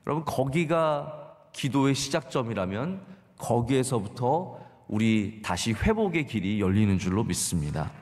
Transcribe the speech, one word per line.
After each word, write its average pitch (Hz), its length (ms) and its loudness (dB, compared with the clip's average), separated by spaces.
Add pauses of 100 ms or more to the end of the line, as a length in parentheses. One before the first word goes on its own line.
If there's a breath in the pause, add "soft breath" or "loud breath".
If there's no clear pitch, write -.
여러분, 151 180 -2
거기가 151 1080 0 (180)
기도의 135 420 2
시작점이라면 131 1080 -2 (340 loud breath)
거기에서부터 120 1200 0 (260 loud breath)
우리 107 560 2
다시 104 320 -2
회복의 196 520 2
길이 104 340 -2
열리는 98 380 4
줄로 92 240 0
믿습니다. 78 680 -2 (120)